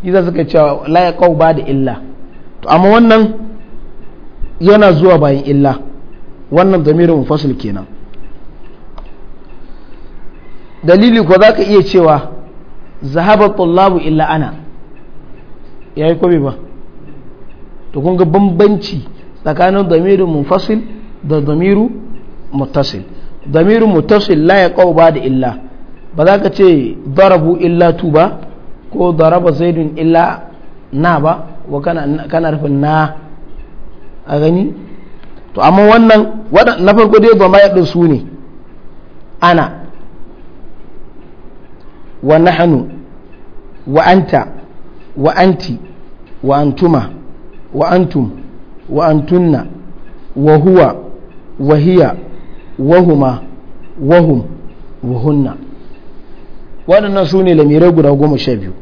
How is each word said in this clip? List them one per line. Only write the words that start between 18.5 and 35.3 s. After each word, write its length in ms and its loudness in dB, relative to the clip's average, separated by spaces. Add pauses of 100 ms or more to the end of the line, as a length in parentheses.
tsakanin 440 0
damirin 400 2
munfasil 520 -2 (440)
da 180 0
damiru 500 2 (600)
muttasil. 500 -4 (420)
Damiru 420 2
muttasil 580 2
la 120 4
ya 120 4
kau 240 2
ba 180 4
da 80 -4
illa. 380 -2 (580)
Ba 100 0
za 140 4
ka 100 -2
ce 460 2 (100)
darabu 540 2
illa 340 2
tu 180 -4
ba, 280 2 (520)
ko 200 0
daraba 400 4
zaidun 460 -2
illa 520 0 (440)
na 260 2
ba, 280 -2 (220)
wa 120 -6
kana, 460 -4
kana 240 -2
nufin 280 -2
na 360 0 (1120)
a 120 -2
gani? 340 0 (800)